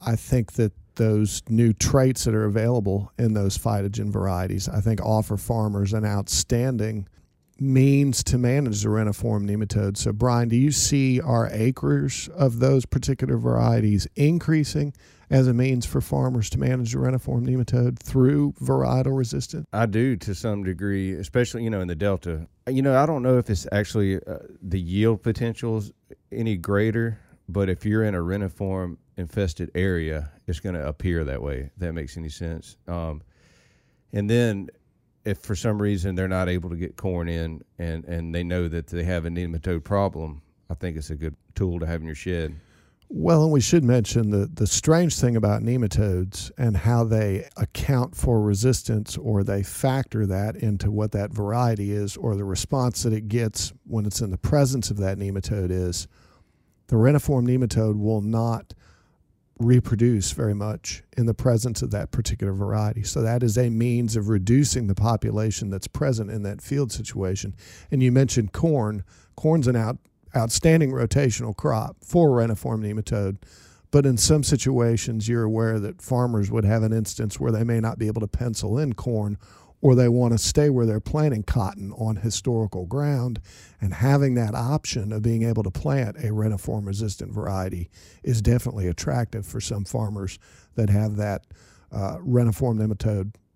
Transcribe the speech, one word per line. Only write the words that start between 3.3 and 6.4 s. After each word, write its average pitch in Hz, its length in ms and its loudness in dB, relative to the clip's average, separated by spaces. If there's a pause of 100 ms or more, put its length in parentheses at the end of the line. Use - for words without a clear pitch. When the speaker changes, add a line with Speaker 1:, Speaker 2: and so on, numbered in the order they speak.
Speaker 1:
those 98 240 0
phytogen 104 560 -2
varieties, 95 560 -2
I - 120 -2
think, 110 200 2
offer 110 380 0
farmers 107 560 -2
an 107 100 -2
outstanding 110 1040 -2 (500)